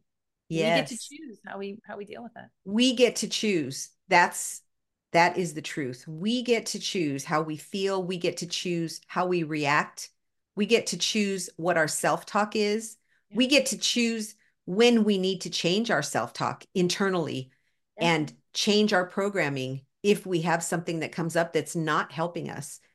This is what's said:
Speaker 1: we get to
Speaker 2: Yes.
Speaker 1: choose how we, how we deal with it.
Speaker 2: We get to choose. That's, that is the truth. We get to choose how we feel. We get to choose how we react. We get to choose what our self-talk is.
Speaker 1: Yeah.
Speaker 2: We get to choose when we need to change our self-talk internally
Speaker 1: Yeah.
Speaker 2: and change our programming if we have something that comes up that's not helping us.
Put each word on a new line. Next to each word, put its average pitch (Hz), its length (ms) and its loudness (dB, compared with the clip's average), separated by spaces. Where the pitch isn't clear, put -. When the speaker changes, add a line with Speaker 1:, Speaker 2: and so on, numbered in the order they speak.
Speaker 1:
we 160 100 -2
get 165 300 4
to 240 60 -8
Speaker 2:
Yes. - 140 -12
Speaker 1:
choose 294 380 -16
how 202 120 -12
we, 202 260 -8
how 208 120 -14
we 208 80 -12
deal 202 180 -14
with 233 140 -16
it. - 80 -16
Speaker 2:
We 240 300 2
get 233 220 4
to 208 120 -4
choose. 160 600 -2
That's, - 520 4
that 170 260 6
is 165 160 -2
the 151 80 -8
truth. 131 440 -8
We 208 360 -2
get 226 240 0
to - 120 -6
choose 147 460 -4
how 156 160 0
we 156 160 -4
feel. 190 460 -4
We 180 160 -4
get 170 200 -2
to 170 80 -8
choose 170 600 -4
how 185 200 -2
we 180 180 0
react. 151 680 0
We 202 120 0
get - 220 2
to 175 100 -6
choose 196 580 -2
what 170 220 2
our 156 100 4
self-talk 175 680 0
is. 214 440 -2
Speaker 1:
Yeah. 208 80 -6
Speaker 2:
We 254 80 4
get 277 200 6
to 185 120 -2
choose 226 560 0
when 226 380 6
we 208 120 4
need 185 260 0
to 170 80 -8
change 208 400 0
our 156 120 2
self-talk 123 720 -4
internally 175 760 0
Speaker 1:
Yeah. 170 160 4
Speaker 2:
and 151 180 -2
change 208 400 2
our 180 140 2
programming 143 760 -4
if 202 240 2
we 175 160 0
have 170 200 0
something 170 380 -4
that 143 120 -4
comes 165 220 -4
up 170 200 0
that's 156 220 -2
not 160 360 0
helping 165 380 -6
us. - 280 -12